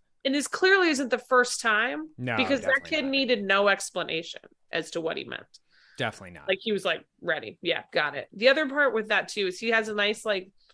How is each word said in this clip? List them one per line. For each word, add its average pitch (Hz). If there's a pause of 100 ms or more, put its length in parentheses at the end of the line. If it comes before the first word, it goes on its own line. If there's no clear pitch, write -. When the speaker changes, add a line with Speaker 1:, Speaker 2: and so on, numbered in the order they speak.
(260)
Speaker 1:
And 269
this 285
clearly 370
isn't 269
the -
first 247
time, 247
Speaker 2:
No, 240
Speaker 1:
because 262
that 277
Speaker 2:
definitely 269
Speaker 1:
kid 311
Speaker 2:
not. 269
Speaker 1:
needed 247
no 196
explanation 165 (300)
as 165
to 170
what 165
he -
meant. - (520)
Speaker 2:
Definitely 107
not. 82
Speaker 1:
Like, 190
he 226
was 196
like, 165 (160)
"Ready. 147
Yeah, 160 (100)
got 147
it." 139
The 220
other 285
part 269
with 214
that 202
too 202
is 180
he 226
has 226
a 220
nice, 208
like, 196 (220)